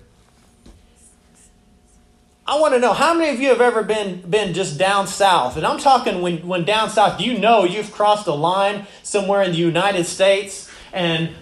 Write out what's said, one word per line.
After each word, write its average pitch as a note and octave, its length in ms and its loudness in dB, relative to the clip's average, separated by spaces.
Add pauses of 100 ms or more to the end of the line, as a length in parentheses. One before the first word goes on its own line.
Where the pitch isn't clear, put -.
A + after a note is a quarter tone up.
(2500)
I C#4+ 140 0
wanna C#4+ 180 4
know, A#3+ 140 4
how D#4 200 2
many E4 180 0
of A#3+ 100 -4
you C#4 80 2
have A#3 120 4
ever A#3 220 2
been, G3 380 -4
been F#3 340 -2
just D3+ 240 -6
down G3 300 0
south? E3 480 0
And D#3+ 100 -4
I'm C#4+ 140 -4
talking A#3+ 420 2
when, F3 240 -4
when F3 180 -4
down G#3+ 260 0
south, G3 300 0
you A#3 160 -4
know G3+ 280 4
you've G3+ 260 -4
crossed G#3 380 0
a D3 60 -2
line G3 520 -2 (160)
somewhere G3+ 400 -2
in F#3 80 0
the E3 80 -2
United F3 460 0
States G3 640 -2 (240)
and E3 360 -2 (140)